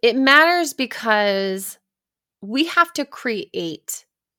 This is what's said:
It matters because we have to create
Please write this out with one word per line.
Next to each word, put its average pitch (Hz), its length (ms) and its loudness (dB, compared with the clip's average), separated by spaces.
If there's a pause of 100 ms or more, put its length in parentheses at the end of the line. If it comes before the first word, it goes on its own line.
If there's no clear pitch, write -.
It 226 120 2
matters 302 600 4
because 202 1040 -2 (600)
we 254 260 -2
have 339 260 0
to 285 120 -4
create - 1000 -8 (340)